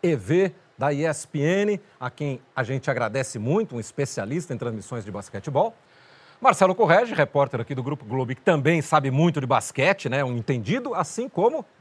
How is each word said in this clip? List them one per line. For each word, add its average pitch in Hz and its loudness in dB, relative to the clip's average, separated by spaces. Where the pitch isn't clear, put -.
E 170 2
V 135 2
da 139 0
E 147 -2
S 156 -4
P - -8
N, 196 2
a 123 -8
quem 139 -6
a 131 -2
gente 131 -2
agradece 123 -2
muito, 143 -2
um 117 -6
especialista 135 -6
em 117 -6
transmissões 110 -8
de 104 -10
basquetebol. 131 -2
Marcelo 190 4
Correge, 208 4
repórter 139 0
aqui 139 -6
do 131 -4
Grupo 143 -6
Globo, 127 -4
que - -12
também 160 4
sabe 139 2
muito 151 2
de 135 -4
basquete, 135 0
né, 139 0
um 123 -2
entendido, 143 -2
assim 226 -4
como 240 0